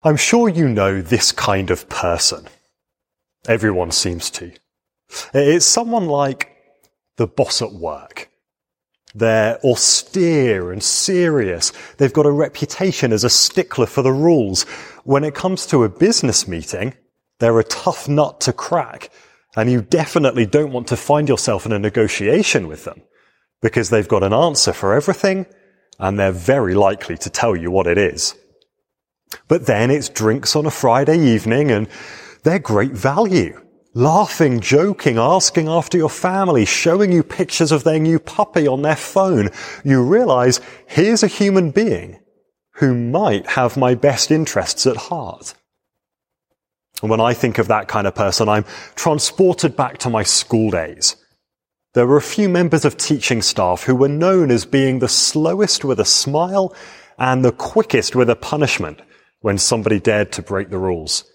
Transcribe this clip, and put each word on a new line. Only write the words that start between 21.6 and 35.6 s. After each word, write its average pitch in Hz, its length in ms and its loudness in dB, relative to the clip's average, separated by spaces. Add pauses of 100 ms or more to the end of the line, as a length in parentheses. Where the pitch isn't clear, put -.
in 113 80 -4
a 104 60 -2
negotiation 107 920 0
with 76 160 -16
them, - 160 -14 (600)
because 113 280 0
they've 107 180 2
got 98 160 2
an 98 100 2
answer 147 380 2
for 98 220 0
everything, 190 520 0 (520)
and 98 200 -2
they're 98 140 2
very 92 420 0
likely 98 440 0
to - 120 -10
tell 117 260 -2
you 85 140 -6
what 92 180 0
it 85 100 2
is. 78 380 -2 (1120)
But 160 200 0
then 117 240 2
it's 143 180 -2
drinks - 460 -2
on 151 100 0
a 151 60 -2
Friday 139 480 2
evening, 123 520 2
and 107 160 0 (560)
they're 175 160 2
great 110 320 0
value. 135 720 0 (300)
Laughing, 151 640 2
joking, 143 580 2
asking 156 500 2